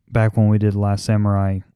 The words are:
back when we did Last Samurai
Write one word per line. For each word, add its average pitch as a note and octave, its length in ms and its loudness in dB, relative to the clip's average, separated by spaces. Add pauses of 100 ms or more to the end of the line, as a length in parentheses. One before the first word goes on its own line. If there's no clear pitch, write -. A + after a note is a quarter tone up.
back A2 280 0
when A2 140 4
we G#2+ 80 4
did G#2 180 0
Last G2+ 300 -2
Samurai G2+ 540 0 (160)